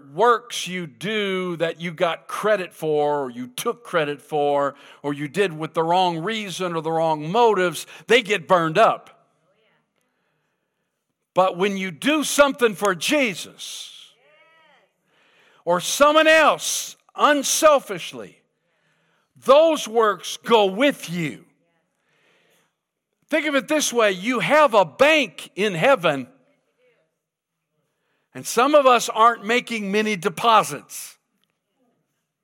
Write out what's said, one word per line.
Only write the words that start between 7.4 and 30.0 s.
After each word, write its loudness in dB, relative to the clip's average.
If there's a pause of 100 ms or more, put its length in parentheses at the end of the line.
they 2
get -6
burned 2
up. 0 (2000)
But 0
when -2
you -6
do -2
something 2
for -2
Jesus, -6 (1500)
or 0
someone 4
else 2 (180)
unselfishly, 0 (960)
those 4
works -2
go 4
with 0
you. -6 (1800)
Think -2
of -4
it -2
this -2
way, 2
you -4
have 2
a 4
bank 0
in -2
heaven, 0 (2000)
and -14
some 0
of 6
us 4
aren't 2
making -4
many -2